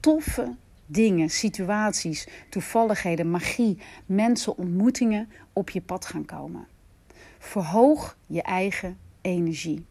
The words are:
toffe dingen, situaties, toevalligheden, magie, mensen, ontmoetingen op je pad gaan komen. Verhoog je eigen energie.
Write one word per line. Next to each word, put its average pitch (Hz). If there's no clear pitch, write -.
toffe 294
dingen, 170
situaties, 202
toevalligheden, 190
magie, 196
mensen, 220
ontmoetingen 214
op 196
je 185
pad 180
gaan 156
komen. -
Verhoog 220
je 165
eigen 185
energie. 165